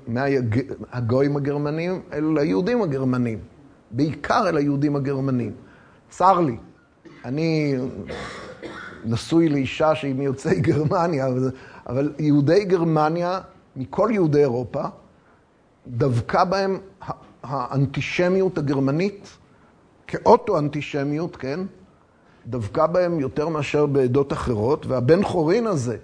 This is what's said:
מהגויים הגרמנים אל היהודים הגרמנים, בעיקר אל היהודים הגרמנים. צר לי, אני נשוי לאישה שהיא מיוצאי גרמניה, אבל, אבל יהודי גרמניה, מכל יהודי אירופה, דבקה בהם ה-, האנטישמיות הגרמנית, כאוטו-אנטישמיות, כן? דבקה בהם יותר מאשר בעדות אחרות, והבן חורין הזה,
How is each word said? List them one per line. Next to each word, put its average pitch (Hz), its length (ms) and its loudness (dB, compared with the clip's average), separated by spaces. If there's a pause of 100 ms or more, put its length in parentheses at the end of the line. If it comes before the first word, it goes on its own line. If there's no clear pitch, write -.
מהגויים 123 1300 0
הגרמנים 147 640 -4 (100)
אל 156 260 0
היהודים 190 440 0
הגרמנים, 127 560 -2 (520)
בעיקר 160 580 0
אל 165 80 0
היהודים 143 400 2
הגרמנים. 135 560 -2 (560)
צר 180 320 4
לי, 131 160 2 (680)
אני 151 500 0 (1300)
נשוי 160 440 2
לאישה 147 460 2
שהיא 143 200 -4
מיוצאי 139 460 -2
גרמניה, 156 680 0
אבל, 131 220 0 (360)
אבל 139 320 -2
יהודי 151 460 4
גרמניה, 170 760 2 (360)
מכל 185 360 0
יהודי 160 280 4
אירופה, 127 420 0 (1040)
דבקה 131 580 0
בהם 190 340 0 (240)
ה-, - 100 -12 (300)
האנטישמיות 143 1160 0
הגרמנית, 147 720 -2 (800)
כאוטו-אנטישמיות, 151 1300 0
כן? 139 240 -8 (840)
דבקה 120 400 0
בהם 170 340 2
יותר 147 280 -2
מאשר 147 380 2
בעדות 135 460 2
אחרות, 127 540 0
והבן 131 360 4
חורין 180 440 2
הזה, 123 380 -2